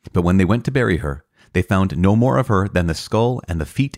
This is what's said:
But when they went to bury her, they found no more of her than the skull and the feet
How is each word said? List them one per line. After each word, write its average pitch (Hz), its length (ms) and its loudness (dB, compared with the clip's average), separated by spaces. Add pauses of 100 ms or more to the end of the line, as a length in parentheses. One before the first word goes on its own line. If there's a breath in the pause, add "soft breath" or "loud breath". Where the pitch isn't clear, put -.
(140)
But 92 80 2
when 90 160 2
they 95 80 4
went 113 200 0
to 139 60 -2
bury 113 260 0
her, 71 280 -8 (260 soft breath)
they 92 100 0
found 95 360 0
no 95 180 4
more 131 220 2
of 127 100 0
her 101 220 0
than 87 180 0
the 80 60 -2
skull 120 540 -2
and 82 120 -4
the 76 60 -4
feet - 320 -4